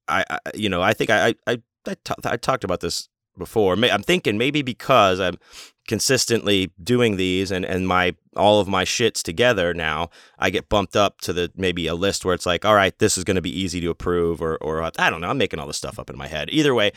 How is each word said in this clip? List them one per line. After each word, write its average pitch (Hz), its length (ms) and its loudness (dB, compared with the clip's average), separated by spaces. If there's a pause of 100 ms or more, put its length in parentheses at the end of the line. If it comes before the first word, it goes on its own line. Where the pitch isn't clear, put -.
I, 90 200 0
I, - 100 -4 (140)
you 104 140 -4
know, 90 140 0
I 101 100 4
think 127 180 -2
I, 104 180 4
I, 117 80 0 (120)
I, 120 140 -2 (260)
I 196 160 -6
ta-, - 120 -6 (100)
I 104 100 -2
talked 131 300 -2
about 90 160 -2
this - 260 -6 (300)
before. 92 400 2
May-, 113 140 2
I'm 104 120 0
thinking 151 340 0
maybe 143 240 0
because 107 600 2
I'm 87 160 -2 (500)
consistently 104 840 0 (100)
doing 120 320 2
these 92 340 0
and, 92 140 -2
and 92 240 -2
my, 90 260 2 (220)
all 104 240 6
of 92 80 0
my 95 160 0
shits - 400 0
together 92 500 2
now, 80 360 -4 (280)
I 95 120 0
get 92 180 -4
bumped 104 300 0
up 101 240 2
to 92 100 -6
the, 85 240 -2
maybe 87 320 -2
a 82 80 -2
list 95 300 -2
where 90 100 2
it's - 100 -10
like, 87 200 -2
"All 107 100 6
right, 95 240 2
this 107 180 2
is 90 60 -6
gonna 92 180 0
be 78 160 -6
easy 90 220 -4
to 85 100 -2
approve," 85 520 -2
or, 80 160 -4
or 80 260 -4
I 160 260 -2
don't 82 120 -6
know. 90 80 -6
I'm 135 80 -4
making 95 220 -2
all 71 80 -10
this 76 100 -8
stuff 67 200 -10
up 67 120 -14
in 64 80 -14
my 69 100 -12
head. 76 240 -8
Either 147 240 2
way, 104 220 2